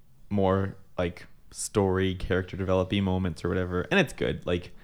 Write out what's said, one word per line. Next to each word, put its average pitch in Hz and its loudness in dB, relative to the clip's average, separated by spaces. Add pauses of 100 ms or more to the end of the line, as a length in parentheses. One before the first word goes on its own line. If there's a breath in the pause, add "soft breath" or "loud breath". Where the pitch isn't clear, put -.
(300)
more, 98 2 (220)
like, 87 -4 (260)
story, 95 2
character 92 -2
developing 92 2
moments 92 0
or 87 0
whatever, 90 0
and 196 4
it's 151 2
good. - -4
Like, 87 -2 (120)